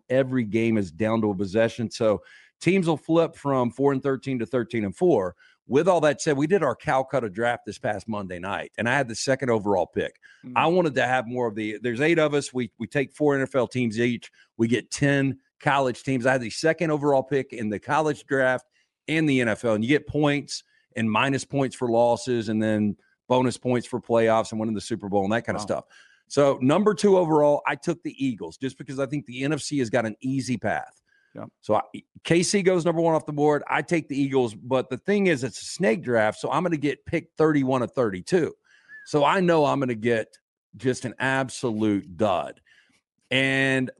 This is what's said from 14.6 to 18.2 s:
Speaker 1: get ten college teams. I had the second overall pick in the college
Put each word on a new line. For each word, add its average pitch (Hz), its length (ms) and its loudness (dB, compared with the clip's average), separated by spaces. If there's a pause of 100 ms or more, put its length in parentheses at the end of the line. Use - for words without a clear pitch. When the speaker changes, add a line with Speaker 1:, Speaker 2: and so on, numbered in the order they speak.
Speaker 1:
get 117 220 0
ten 139 480 0 (220)
college 135 440 0
teams. 131 220 -2
I 127 60 4
had 131 100 0
the 113 80 -8
second 160 400 -2
overall 143 320 2
pick 131 320 -2
in 110 160 -6
the 101 100 -4
college 151 460 -2